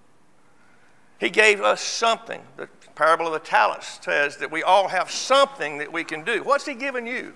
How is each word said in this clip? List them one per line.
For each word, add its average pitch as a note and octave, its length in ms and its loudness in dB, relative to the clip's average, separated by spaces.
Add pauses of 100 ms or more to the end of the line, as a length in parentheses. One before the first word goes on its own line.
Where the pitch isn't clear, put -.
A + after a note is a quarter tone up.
(1200)
He A3 120 0
gave G#3 300 4
us - 200 2
something. - 640 -2 (140)
The - 120 -12 (260)
parable D#3+ 320 4
of E3 60 -4
the D#3 80 -4
talents - 600 0
says D3 340 0
that C#3+ 160 -8
we D#3+ 100 -4
all F#3 240 4
have F3+ 240 -2
something B3+ 680 0
that D3 140 -10
we E3 120 -4
can D#3 180 -8
do. F3 220 -2
What's C#4 220 0
he D4 80 -6
given B3 320 -6
you? A#3+ 300 -8